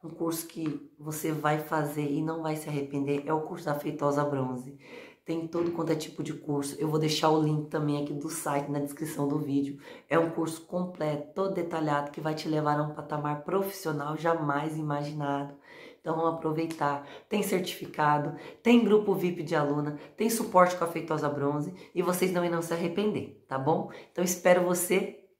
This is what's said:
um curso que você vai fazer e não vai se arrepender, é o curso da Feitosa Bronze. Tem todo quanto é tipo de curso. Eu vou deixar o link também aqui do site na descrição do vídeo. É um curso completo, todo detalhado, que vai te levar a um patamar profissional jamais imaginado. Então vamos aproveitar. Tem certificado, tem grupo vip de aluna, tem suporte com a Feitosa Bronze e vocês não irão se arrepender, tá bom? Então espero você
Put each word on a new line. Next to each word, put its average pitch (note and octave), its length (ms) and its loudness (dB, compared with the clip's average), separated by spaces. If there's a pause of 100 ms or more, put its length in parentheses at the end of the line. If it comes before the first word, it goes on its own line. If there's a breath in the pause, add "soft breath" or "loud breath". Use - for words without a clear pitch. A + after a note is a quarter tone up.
um D#3+ 60 -10
curso E3 360 -2
que - 540 -6
você D#3 320 -4
vai D3+ 260 2
fazer D3+ 500 -2
e D3 140 0
não E3 180 -2
vai D#3 140 -2
se D#3 140 -8
arrepender, C#3+ 580 -2
é D#3 60 0
o D#3 80 2
curso D#3+ 240 -8
da D3 100 0
Feitosa C#3+ 480 0
Bronze. C3+ 560 -4 (460 loud breath)
Tem E3 240 -4
todo E3+ 240 -2
quanto D#3+ 180 -2
é D#3 60 4
tipo - 260 -8
de D3+ 100 -6
curso. C#3+ 460 -4
Eu D#3 80 -2
vou D#3 140 2
deixar D#3 300 4
o D#3 120 6
link D3+ 260 2
também D3 320 0
aqui D3 120 -4
do D3 180 -6
site C#3+ 400 -2
na C#3+ 80 0
descrição C#3+ 480 -4
do D3+ 140 0
vídeo. C#3 400 -2 (280 loud breath)
É D3+ 80 2
um E3 140 4
curso E3 360 -4
completo, D#3 680 -4
todo F#3+ 200 -2
detalhado, D#3 580 -2
que - 80 -10
vai D#3 160 -2
te - 100 -6
levar D3+ 320 2
a D3 60 0
um D3+ 100 -6
patamar D3 480 -4
profissional D#3 760 -2
jamais D#3 600 0
imaginado. D3 800 -2 (440 loud breath)
Então D#3+ 140 -2
vamos D#3+ 200 2
aproveitar. D#3 680 -2 (240 loud breath)
Tem G#3 140 0
certificado, D3+ 960 0 (260 loud breath)
tem A#3 220 8
grupo G#3 280 6
vip E3+ 300 0
de D#3 140 0
aluna, D3 420 0 (180 loud breath)
tem A3+ 140 2
suporte F3+ 460 6
com - 80 0
a E3 40 -4
Feitosa D#3 400 0
Bronze D3 460 0 (180 loud breath)
e F3 80 -2
vocês F3+ 300 2
não F3 140 2
irão E3+ 180 0
se E3 100 -2
arrepender, F#3 760 -2
tá C3+ 100 -2
bom? D#3 320 2 (220 loud breath)
Então F3 100 -2
espero F3+ 400 6
você F3+ 640 0 (140)